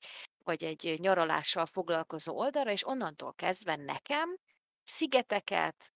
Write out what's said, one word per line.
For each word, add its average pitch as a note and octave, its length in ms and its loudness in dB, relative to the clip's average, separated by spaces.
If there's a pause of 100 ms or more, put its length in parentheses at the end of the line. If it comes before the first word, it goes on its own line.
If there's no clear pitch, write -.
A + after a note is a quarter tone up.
(440)
vagy E3 200 -4
egy D#3+ 340 -4
nyaralással E3 680 2
foglalkozó E3 720 -4
oldalra, C4 320 0
és G3+ 160 -2
onnantól D#3 480 -6
kezdve F3 420 0
nekem C#4+ 640 -4 (440)
szigeteket G3+ 1120 2